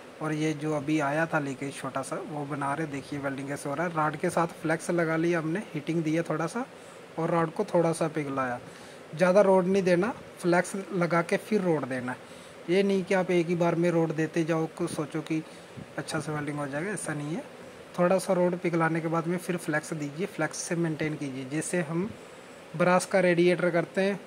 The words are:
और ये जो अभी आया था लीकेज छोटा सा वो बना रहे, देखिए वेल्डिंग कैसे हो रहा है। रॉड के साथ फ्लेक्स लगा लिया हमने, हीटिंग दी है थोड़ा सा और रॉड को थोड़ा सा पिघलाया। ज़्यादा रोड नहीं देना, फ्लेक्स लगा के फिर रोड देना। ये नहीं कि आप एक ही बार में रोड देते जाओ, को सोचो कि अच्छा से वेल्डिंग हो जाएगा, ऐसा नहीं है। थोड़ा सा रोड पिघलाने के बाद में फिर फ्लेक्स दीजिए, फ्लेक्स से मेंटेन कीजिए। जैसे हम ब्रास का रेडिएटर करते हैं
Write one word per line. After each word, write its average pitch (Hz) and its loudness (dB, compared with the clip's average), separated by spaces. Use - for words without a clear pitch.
और 156 -2
ये 156 0
जो 151 -2
अभी 151 0
आया 147 2
था 160 -2
लीकेज 139 -4
छोटा 135 -6
सा 143 -6
वो 147 -6
बना 139 -2
रहे, 160 -2
देखिए 139 -8
वेल्डिंग 135 -4
कैसे 143 -6
हो 139 -2
रहा 170 -2
है। 170 -6
रॉड 151 0
के 175 -2
साथ 165 2
फ्लेक्स 165 -2
लगा 165 2
लिया 170 2
हमने, 160 -2
हीटिंग 160 -2
दी 156 0
है 165 2
थोड़ा 160 -2
सा 240 -4
और 160 0
रॉड 165 2
को 214 -2
थोड़ा 165 4
सा 160 0
पिघलाया। 135 -2
ज़्यादा 180 6
रोड 190 8
नहीं 190 4
देना, 180 4
फ्लेक्स 180 2
लगा 170 2
के 180 0
फिर 208 0
रोड 160 2
देना। 127 -4
ये 190 6
नहीं 196 2
कि 185 0
आप 185 2
एक 175 4
ही 175 2
बार 170 4
में 170 4
रोड 165 4
देते 156 0
जाओ, 160 2
को 170 -4
सोचो 156 -4
कि 156 -2
अच्छा 156 -4
से 156 -4
वेल्डिंग 147 -4
हो 143 -4
जाएगा, 151 -4
ऐसा 160 -6
नहीं 147 -4
है। 269 -6
थोड़ा 180 6
सा 185 0
रोड 180 4
पिघलाने 165 2
के 160 -4
बाद 160 0
में 175 0
फिर 175 -4
फ्लेक्स 151 -2
दीजिए, 147 -4
फ्लेक्स 156 -4
से - -4
मेंटेन 156 0
कीजिए। 135 -6
जैसे 156 -2
हम 165 -2
ब्रास 180 4
का - 2
रेडिएटर 175 4
करते 165 0
हैं 196 0